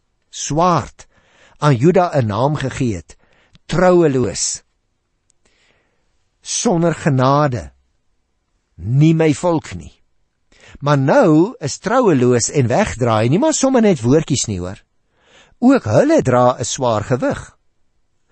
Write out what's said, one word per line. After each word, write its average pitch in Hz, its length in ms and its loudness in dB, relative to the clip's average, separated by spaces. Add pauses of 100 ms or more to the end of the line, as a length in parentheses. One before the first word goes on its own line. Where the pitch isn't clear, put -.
(300)
swaard 156 760 -4 (500)
aan 147 180 2
Juda 170 380 2
'n 131 120 0
naam 123 300 -2
gegee 127 400 -4
het, - 200 -18 (500)
troueloos, 156 960 0 (1800)
sonder 170 540 -2
genade, 131 760 -2 (1040)
nie 139 380 2
my 160 200 2
volk 170 400 -6
nie. - 180 -16 (880)
Maar 143 180 0
nou 175 600 4
is - 200 -8
troueloos 151 720 2
en 135 200 0
wegdraai 117 580 0
nie 156 100 0
maar 311 180 0
sommer 262 260 2
net 185 180 2
woordjies 127 460 0
nie, 95 140 -8
hoor. 90 180 -10 (800)
Ook 254 260 2
hulle 247 380 2
dra 123 360 2
'n 127 60 -8
swaar 113 400 -4
gewig. - 520 -6 (760)